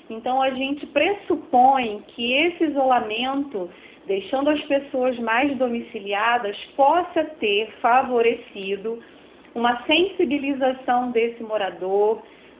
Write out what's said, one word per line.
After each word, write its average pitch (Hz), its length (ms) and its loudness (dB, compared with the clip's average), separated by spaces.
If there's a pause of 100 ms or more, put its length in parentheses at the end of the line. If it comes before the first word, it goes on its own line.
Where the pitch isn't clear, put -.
Então, 247 320 -2
a 269 80 2
gente 269 380 -4
pressupõe 262 1200 2
que 240 240 -4
esse 330 320 2
isolamento, 254 1040 0 (360)
deixando 262 440 0
as 294 140 2
pessoas 262 560 -2
mais 240 380 0
domiciliadas, 226 1000 -2 (180)
possa 320 480 4 (160)
ter 214 420 -2
favorecido 233 1200 0 (540)
uma 240 300 0
sensibilização 269 1300 0
desse 233 300 -2
morador, 208 800 -2 (380)